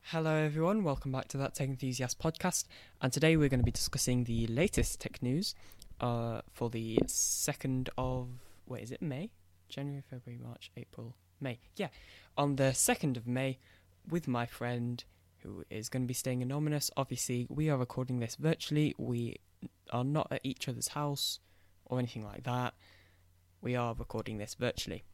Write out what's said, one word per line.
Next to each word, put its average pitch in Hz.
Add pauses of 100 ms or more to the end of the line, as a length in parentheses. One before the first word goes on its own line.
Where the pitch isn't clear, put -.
(120)
Hello 160
everyone, 156
welcome 139
back 131
to -
That 135
Tech 135
Enthusiast 131
podcast, - (340)
and 131
today 160
we're 147
gonna 131
be -
discussing -
the 117
latest 123
tech -
news, 135 (480)
uh, 117 (100)
for 117
the 113
second -
of, 127 (380)
wait, 120
is 110
it -
May? 156 (380)
January, 139
February, 123
March, -
April, - (240)
May. 127 (160)
Yeah, 180 (460)
on 143
the 135
second 143
of 117
May 127 (500)
with 165
my 120
friend 120 (400)
who 92
is 110
gonna 127
be 127
staying 127
anonymous. 147
Obviously, 123
we 156
are 143
recording 127
this 117
virtually. 151
We 120 (560)
are 120
not 147
at 135
each -
other's 120
house 147 (460)
or 127
anything 120
like 104
that. 123 (880)
We 123
are 120
recording 110
this -
virtually - (100)